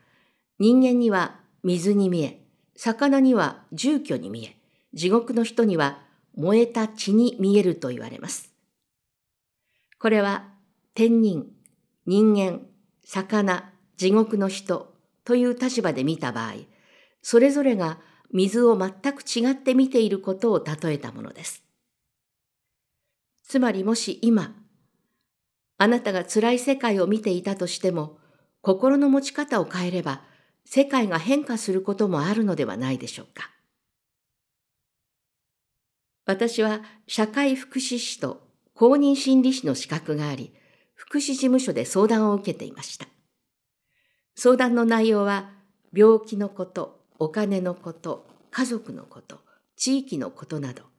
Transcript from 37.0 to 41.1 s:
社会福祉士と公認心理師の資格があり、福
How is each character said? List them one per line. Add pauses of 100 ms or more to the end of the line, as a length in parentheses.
社
会
福
祉
士
と (240)
公
認
心
理
師
の
資
格
が
あ
り、 (440)
福